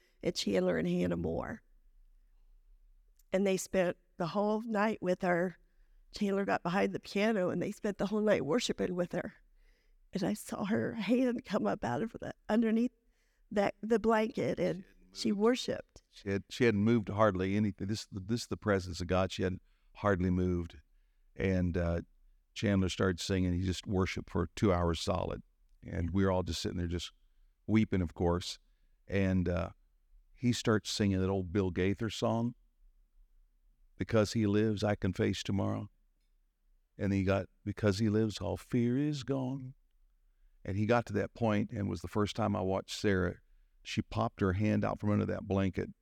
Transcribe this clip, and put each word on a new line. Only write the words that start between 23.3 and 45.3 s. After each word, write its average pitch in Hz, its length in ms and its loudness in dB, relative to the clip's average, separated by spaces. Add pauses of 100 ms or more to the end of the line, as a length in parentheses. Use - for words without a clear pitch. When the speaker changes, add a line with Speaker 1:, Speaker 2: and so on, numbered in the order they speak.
Speaker 2:
He 90 140 0
just 92 200 -4
worshiped 92 440 -2
for 87 260 0
two 101 160 4
hours 87 280 2
solid. 90 420 -4 (440)
And 87 260 -4
we 98 120 2
were 95 80 4
all 90 120 2
just 85 180 -6
sitting 95 160 -4
there 87 80 -2
just 85 260 -6 (540)
weeping, 104 340 2
of 85 140 -2
course. 87 440 -2 (480)
And, 95 440 0
uh, 87 200 -2 (640)
he 120 200 0
starts - 360 0
singing 98 300 2
that 92 80 2
old 95 240 -2
Bill 92 180 2
Gaither 95 380 0
song, 117 460 -2 (1400)
"Because 104 340 2
he 110 140 0
lives, 104 360 2
I 104 120 2
can 98 180 -2
face 104 300 -2
tomorrow." 104 480 -4 (1080)
And 101 140 2
he 98 120 4
got, 95 220 2 (160)
"Because 101 360 0
he 113 100 2
lives, 107 300 2
all 92 180 -4
fear 120 400 0
is 147 260 -2
gone." 131 520 -6 (880)
And 95 140 -4
he 107 80 2
got 120 200 4
to - 60 -8
that 101 220 -2
point, 107 360 0
and 101 200 -4
was 92 100 -6
the 101 80 -10
first 104 260 0
time 104 220 0
I 98 60 -2
watched 95 360 -4
Sarah. 95 380 2 (460)
She - 200 -4
popped - 380 -4
her 95 140 4
hand 104 300 2
out 104 140 -2
from 104 120 -2
under 104 160 2
that 95 200 -4